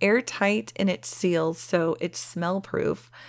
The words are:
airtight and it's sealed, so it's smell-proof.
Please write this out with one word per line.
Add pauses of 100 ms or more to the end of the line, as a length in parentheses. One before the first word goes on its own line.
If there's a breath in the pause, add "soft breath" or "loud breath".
airtight
and
it's
sealed,
so
it's
smell-proof. (180 loud breath)